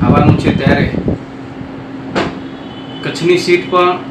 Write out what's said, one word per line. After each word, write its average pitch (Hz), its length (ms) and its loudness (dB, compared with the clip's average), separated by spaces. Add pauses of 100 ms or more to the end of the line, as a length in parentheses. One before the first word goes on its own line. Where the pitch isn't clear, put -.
આવવાનું - 360 6
છે, - 180 2
ત્યારે - 340 2 (2000)
કચ્છની 165 340 2
સીટ - 340 0
પણ 180 260 4 (120)